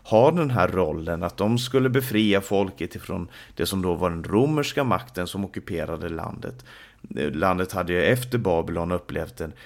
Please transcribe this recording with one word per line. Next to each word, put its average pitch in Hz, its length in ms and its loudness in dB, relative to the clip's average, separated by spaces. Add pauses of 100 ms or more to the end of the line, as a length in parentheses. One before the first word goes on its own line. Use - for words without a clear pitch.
ha 120 280 6
den 165 200 2
här 90 180 4
rollen, 85 540 -2
att 87 140 -4
de 110 220 2
skulle 131 300 2
befria 110 520 2
folket 98 540 -2
ifrån 87 340 -8 (260)
det 85 120 -2
som 95 160 -2
då 90 120 2
var 87 160 0
den 82 140 -4
romerska 143 600 2
makten 92 420 -2
som 98 180 -6
ockuperade 82 640 -6
landet. - 560 -10 (520)
Eh, 71 160 -2
landet 90 400 0
hade 90 200 -2
ju 87 100 2
efter 123 360 2
Babylon 85 540 0
upplevt 82 440 -6
den, 80 160 -8 (140)